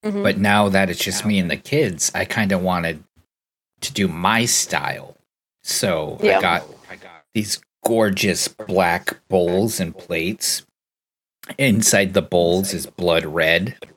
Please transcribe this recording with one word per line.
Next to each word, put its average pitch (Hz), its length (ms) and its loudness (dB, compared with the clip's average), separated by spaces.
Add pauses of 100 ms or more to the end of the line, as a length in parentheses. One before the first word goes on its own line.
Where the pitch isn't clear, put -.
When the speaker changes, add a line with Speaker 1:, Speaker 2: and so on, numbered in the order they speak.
Speaker 1:
Mm-hmm. 208 180 -4
Speaker 2:
But 101 160 0
now 104 320 4
that 95 220 2
it's 87 120 -4
just 95 220 -4
me 104 140 2
and 85 100 0
the 73 80 -2
kids, 113 560 -2
I 95 120 -4
kinda 98 340 0
wanted 85 440 -2 (800)
to - 120 -8
do 101 140 0
my 90 380 0
style. - 720 -4 (480)
So 80 580 -4
Speaker 1:
Yeah. 101 160 4
Speaker 2:
I 92 40 2
got 87 240 0 (680)
these 107 260 -4 (260)
gorgeous 101 640 0
black 87 720 -2 (120)
bowls 95 500 2
and 82 180 -6
plates. - 680 -4 (920)
Inside 101 560 2
the 98 80 4
bowls 90 520 2
is 85 120 -6
blood 85 400 0
red, 82 520 0 (200)